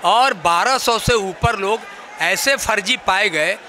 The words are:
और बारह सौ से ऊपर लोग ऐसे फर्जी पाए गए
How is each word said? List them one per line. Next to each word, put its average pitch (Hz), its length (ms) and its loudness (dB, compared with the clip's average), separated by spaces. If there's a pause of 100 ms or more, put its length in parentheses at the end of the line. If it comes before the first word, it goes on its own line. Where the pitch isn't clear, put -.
और 240 300 4
बारह 180 440 0
सौ 233 220 0
से 247 140 0
ऊपर 214 420 0
लोग 202 240 -2 (400)
ऐसे 190 360 0
फर्जी 214 420 -2
पाए 196 320 0
गए 165 280 -2 (100)